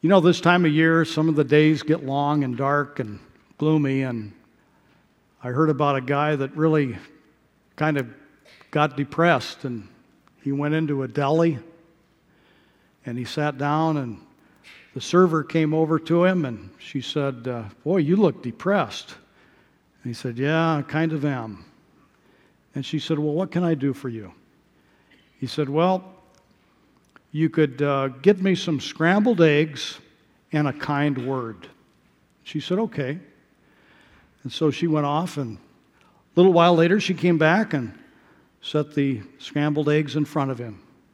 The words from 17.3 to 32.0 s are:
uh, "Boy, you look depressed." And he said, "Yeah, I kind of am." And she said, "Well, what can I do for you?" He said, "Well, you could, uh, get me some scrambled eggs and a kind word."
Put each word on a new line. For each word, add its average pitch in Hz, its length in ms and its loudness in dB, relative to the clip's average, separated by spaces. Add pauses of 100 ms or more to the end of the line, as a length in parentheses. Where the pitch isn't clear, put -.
uh, 120 160 -6 (200)
"Boy, 180 140 0
you 160 180 2
look 196 280 2
depressed." 135 720 -4 (880)
And 123 80 -8
he - 20 -8
said, 120 240 -10
"Yeah, 156 400 0
I 143 60 -4
kind 160 300 -2
of 147 120 -4
am." 113 400 -6 (1120)
And 135 100 -8
she 156 140 -4
said, 156 180 -4
"Well, 151 160 -2
what 180 160 -4
can 175 140 -2
I 170 100 0
do 139 180 -2
for 127 180 -8
you?" 107 240 -12 (1040)
He 131 80 -6
said, 143 200 -4
"Well, 180 440 0 (1200)
you 156 180 0
could, 147 320 0
uh, 139 260 0 (140)
get 196 200 4
me 190 140 2
some 156 240 -2
scrambled 190 640 2
eggs 151 580 2 (540)
and 151 160 2
a 127 40 -6
kind 143 540 -2
word." 117 400 -8 (760)